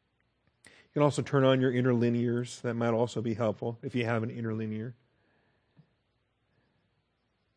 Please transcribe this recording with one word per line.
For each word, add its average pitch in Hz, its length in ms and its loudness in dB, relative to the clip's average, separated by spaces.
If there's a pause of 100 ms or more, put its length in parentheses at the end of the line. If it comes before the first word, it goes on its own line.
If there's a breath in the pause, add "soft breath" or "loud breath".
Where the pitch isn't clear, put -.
(640)
you - 340 -8
can 147 40 6
also 143 180 2
turn 135 240 2
on 131 160 4
your 131 100 2
interlinears. 120 920 0
That 120 100 -2
might 117 180 0
also 113 300 0
be 113 120 -2
helpful 113 480 -2
if 131 140 -8
you 123 80 0
have 113 200 -2
an 110 60 -4
interlinear. 110 640 -6 (2750)